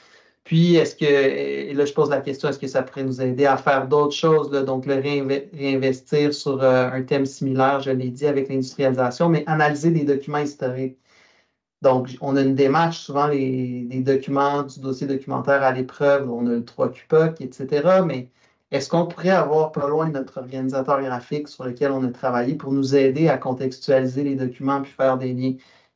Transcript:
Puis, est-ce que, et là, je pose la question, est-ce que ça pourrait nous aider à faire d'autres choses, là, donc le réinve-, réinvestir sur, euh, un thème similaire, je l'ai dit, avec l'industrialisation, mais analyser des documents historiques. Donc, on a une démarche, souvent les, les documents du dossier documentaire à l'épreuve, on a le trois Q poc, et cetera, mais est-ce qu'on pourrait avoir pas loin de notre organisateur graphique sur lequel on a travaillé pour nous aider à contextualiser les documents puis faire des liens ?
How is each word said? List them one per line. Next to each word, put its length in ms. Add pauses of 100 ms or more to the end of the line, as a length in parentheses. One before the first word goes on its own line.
(440)
Puis, 320
est-ce 200
que, 80
et 720
là, 100
je 80
pose 180
la 100
question, 280
est-ce 100
que 80
ça 160
pourrait 220
nous 160
aider 240
à 120
faire 300
d'autres 300
choses, 340
là, 120
donc 240
le 80
réinve-, 580
réinvestir 840
sur, 280
euh, 280
un 120
thème 240
similaire, 540
je 100
l'ai 180
dit, 180
avec 220
l'industrialisation, 800
mais 180
analyser 440
des 140
documents 340
historiques. 600 (840)
Donc, 380
on 160
a 40
une 140
démarche, 440
souvent 280
les, 640
les 120
documents 600
du 180
dossier 260
documentaire 560
à 100
l'épreuve, 580
on 160
a 40
le 140
trois 260
Q 180
poc, 320
et 120
cetera, 500
mais 280 (420)
est-ce 160
qu'on 180
pourrait 240
avoir 420
pas 160
loin 200
de 60
notre 240
organisateur 600
graphique 480
sur 160
lequel 280
on 100
a 80
travaillé 440
pour 180
nous 240
aider 320
à 80
contextualiser 880
les 120
documents 440
puis 120
faire 260
des 140
liens ? 220 (420)